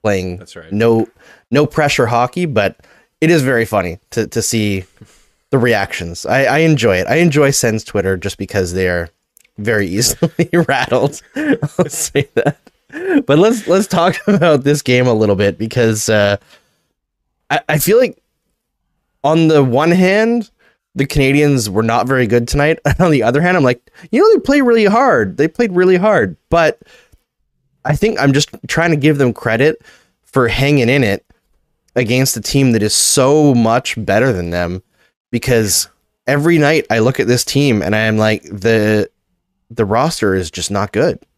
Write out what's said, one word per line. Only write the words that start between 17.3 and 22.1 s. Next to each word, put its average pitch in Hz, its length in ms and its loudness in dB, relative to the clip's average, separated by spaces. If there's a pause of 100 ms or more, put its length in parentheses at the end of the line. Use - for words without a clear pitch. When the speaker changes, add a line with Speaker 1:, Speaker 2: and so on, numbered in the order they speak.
Speaker 1:
I, 151 100 -2 (100)
I 151 80 0
feel 185 200 2
like 240 240 0 (1000)
on 160 240 2
the 151 160 4
one 135 280 2
hand, 208 580 2 (460)
the 135 100 -2
Canadians 139 640 0
were 104 140 -2
not 117 240 0
very 127 200 0